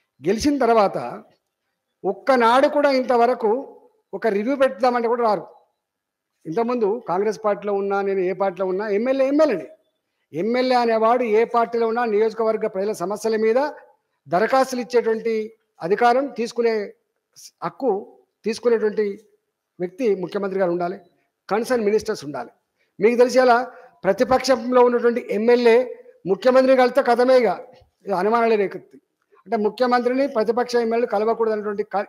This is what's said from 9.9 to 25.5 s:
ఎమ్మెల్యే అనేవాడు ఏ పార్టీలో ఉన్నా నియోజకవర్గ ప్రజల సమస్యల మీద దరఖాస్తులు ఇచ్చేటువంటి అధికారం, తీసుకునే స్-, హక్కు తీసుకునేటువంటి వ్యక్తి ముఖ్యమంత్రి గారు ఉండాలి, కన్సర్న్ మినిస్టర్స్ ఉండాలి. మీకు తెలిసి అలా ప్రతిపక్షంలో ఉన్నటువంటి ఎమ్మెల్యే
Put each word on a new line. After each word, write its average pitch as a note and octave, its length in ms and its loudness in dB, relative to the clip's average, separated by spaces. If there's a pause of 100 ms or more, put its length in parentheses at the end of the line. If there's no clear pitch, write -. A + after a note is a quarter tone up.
ఎమ్మెల్యే B3 440 0
అనేవాడు A#3 460 2
ఏ A3 200 2
పార్టీలో A#3 440 0
ఉన్నా A#3 180 -2
నియోజకవర్గ A3 600 0
ప్రజల G3+ 240 -4
సమస్యల G#3 440 -4
మీద A3 200 2 (720)
దరఖాస్తులు B3 540 0
ఇచ్చేటువంటి A3 720 -2 (280)
అధికారం, A#3+ 460 2
తీసుకునే A3+ 680 -4 (440)
స్-, - 140 -20 (120)
హక్కు G3+ 540 -6 (280)
తీసుకునేటువంటి G#3+ 800 -2 (560)
వ్యక్తి G3 360 -2
ముఖ్యమంత్రి F#3+ 440 -6
గారు F#3 120 0
ఉండాలి, F3 260 -4 (520)
కన్సర్న్ A3+ 360 -2
మినిస్టర్స్ G#3 400 -2
ఉండాలి. B2+ 240 -12 (500)
మీకు A#3 180 2
తెలిసి B3 220 4
అలా B3 320 4 (320)
ప్రతిపక్షంలో B3 800 2
ఉన్నటువంటి A#3+ 440 0
ఎమ్మెల్యే A#3+ 760 2 (240)